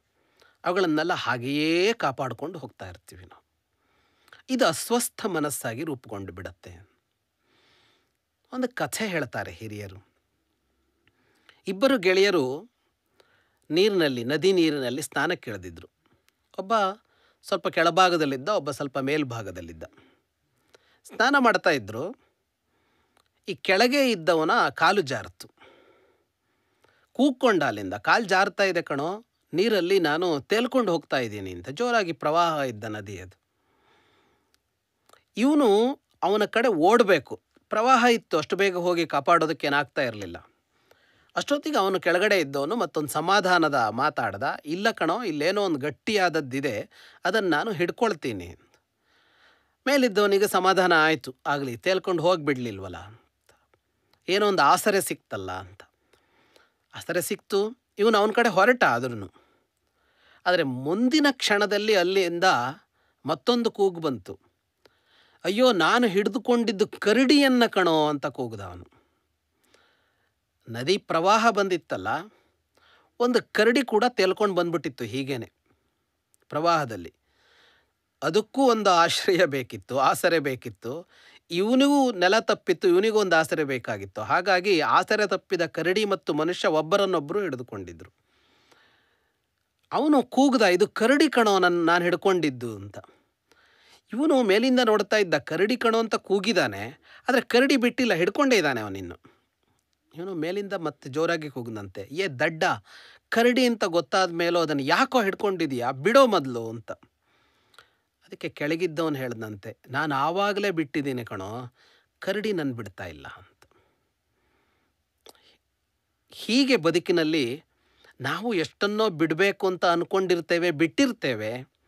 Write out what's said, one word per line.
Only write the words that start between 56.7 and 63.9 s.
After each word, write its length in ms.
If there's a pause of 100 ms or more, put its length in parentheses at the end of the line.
ಆಸರೆ 280
ಸಿಕ್ತು, 560 (200)
ಇವನು 200
ಅವನ 120
ಕಡೆ 180
ಹೊರಟ 360
ಆದ್ರೂನು. 480 (1120)
ಆದ್ರೆ 160
ಮುಂದಿನ 680
ಕ್ಷಣದಲ್ಲಿ 640
ಅಲ್ಲಿಂದ 500 (840)
ಮತ್ತೊಂದು 440
ಕೂಗು 300